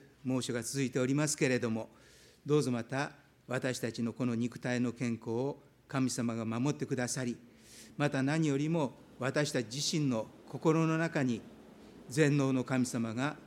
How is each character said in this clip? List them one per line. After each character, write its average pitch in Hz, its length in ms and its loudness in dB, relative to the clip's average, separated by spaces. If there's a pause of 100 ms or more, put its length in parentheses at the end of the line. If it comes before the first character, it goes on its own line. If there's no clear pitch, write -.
(240)
猛 127 180 0
暑 - 100 -4
が 120 100 -2
続 139 200 -2
い 123 80 0
て - 80 -2
お 127 80 2
り 135 80 0
ま 151 120 2
す 147 120 -2
け 143 100 4
れ 123 100 4
ど 117 120 0
も、 110 180 -4 (560)
ど 147 140 4
う 147 40 4
ぞ 127 80 0
ま 120 140 0
た 139 280 -4 (360)
私 127 320 -2
た 117 100 -2
ち 117 120 -6
の 117 100 0
こ 123 120 -2
の 120 100 0
肉 117 240 -2
体 123 220 -2
の 120 120 0
健 117 260 -4
康 117 120 -10
を 131 320 -4 (260)
神 131 220 0
様 117 260 -2
が 113 80 -4
守 120 300 0
っ 147 40 -6
て 139 80 -4
く 139 100 -2
だ 123 120 -2
さ 131 160 -4
り、 120 120 -2 (640)
ま 143 100 2
た 139 140 0
何 151 260 2
よ 139 80 2
り 147 120 0
も 160 260 0 (240)
私 143 340 0
た 131 100 0
ち 110 120 -8
自 147 240 -2
身 151 80 2
の 113 200 0 (220)
心 160 380 4
の 160 100 2
中 160 260 0
に 120 200 0 (640)
全 143 280 4
能 135 160 4
の 127 120 2
神 127 220 2
様 113 280 -2
が 139 220 -2 (100)